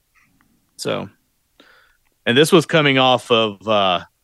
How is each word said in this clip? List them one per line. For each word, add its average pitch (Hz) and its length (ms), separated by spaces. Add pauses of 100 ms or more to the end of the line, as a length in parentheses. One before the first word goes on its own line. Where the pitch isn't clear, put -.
(760)
So, 98 340 (1120)
and 120 120
this 156 140
was 170 140
coming 147 320
off 127 340
of, 107 380
uh, 95 360 (200)